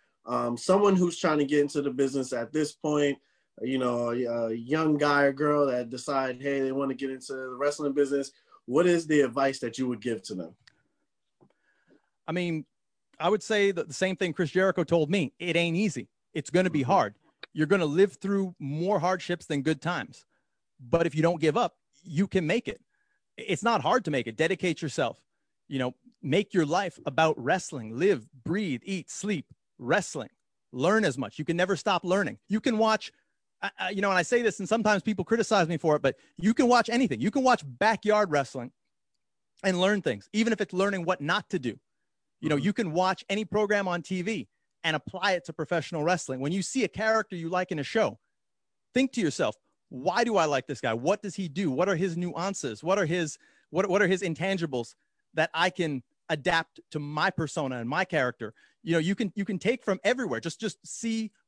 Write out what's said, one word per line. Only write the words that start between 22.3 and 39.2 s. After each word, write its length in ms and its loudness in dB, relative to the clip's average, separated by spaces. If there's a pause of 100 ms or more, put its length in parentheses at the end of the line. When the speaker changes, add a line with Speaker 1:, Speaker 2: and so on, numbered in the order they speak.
Speaker 2:
make 220 -2
it. 120 -10 (560)
It's 260 -4
not 200 2
hard 240 2
to 40 -2
make 160 0
it. 100 -8
Dedicate 440 0
yourself. 400 -4 (480)
You 100 -6
know, 160 -2 (280)
make 320 0
your 120 4
life 400 -2
about 360 2
wrestling. 560 -4
Live, 280 2 (180)
breathe, 400 -2
eat, 260 -6
sleep, 360 -6 (320)
wrestling. 520 -2 (420)
Learn 320 2
as 140 0
much. 200 -6
You 60 -6
can 120 -2
never 200 2
stop 280 0
learning. 340 0 (100)
You 120 0
can 180 0
watch, 340 0 (500)
I, 160 -6
I, 120 -6
you 100 -4
know, 100 2
and 80 4
I 40 4
say 200 2
this, 160 0
and 100 -6
sometimes 340 2
people 220 -2
criticize 440 2
me 80 -2
for 200 4
it, 60 -2
but 140 2 (220)
you 160 2
can 140 4
watch 220 6
anything. 300 2
You 100 2
can 120 0
watch 220 4
backyard 640 2
wrestling 420 -2 (920)